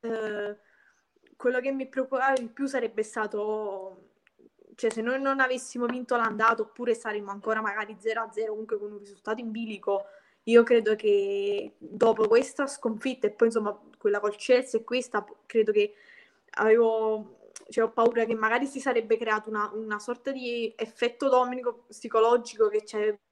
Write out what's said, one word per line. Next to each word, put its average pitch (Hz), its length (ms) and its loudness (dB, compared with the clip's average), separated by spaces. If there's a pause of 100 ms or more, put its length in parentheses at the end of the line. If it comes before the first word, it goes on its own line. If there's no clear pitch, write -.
eh, 208 560 -6 (760)
quello 254 240 0
che 269 120 -4
mi 269 160 -6
preoccupava 262 460 0
di 247 140 0
più 277 200 -6
sarebbe 240 360 -2
stato... 208 1080 -6 (640)
Cioè, 233 140 0
se 220 120 -4
noi 254 180 -2
non 269 200 0
avessimo 247 460 -2
vinto 247 300 -2
l'andata 226 460 2
oppure 240 320 -2
saremmo 208 380 -6
ancora 220 300 -2
magari 208 380 -6
zero 220 220 -4
a 226 100 -8
zero, 220 200 -4
comunque 220 260 -6
con 208 140 -8
un 208 80 -14
risultato 202 420 -8
in 226 100 -8
bilico, 202 540 -4 (400)
io 233 180 8
credo 226 320 4
che 202 840 0
dopo 220 500 2
questa 262 400 2
sconfitta 247 600 -4
e 208 40 0
poi, 226 160 4
insomma, 214 300 -2 (240)
quella 208 180 2
col 208 160 -2
Chelsea 247 460 2
e - 20 -18
questa, 214 400 -4 (220)
credo 214 260 2
che 208 220 2 (600)
avevo, 220 960 2 (180)
cioè, 226 160 0
ho 220 60 -4
paura 233 340 2
che 226 80 -2
magari 226 320 0
si 269 140 -10
sarebbe 226 380 0
creato 220 320 -2
una, 208 240 -4
una 214 260 -6
sorta 240 320 -6
di 240 440 -6
effetto 240 540 -2
domino 247 580 0
psicologico 226 800 2
che 208 160 -2
ci 214 120 -14
avrebbe 208 240 -2 (120)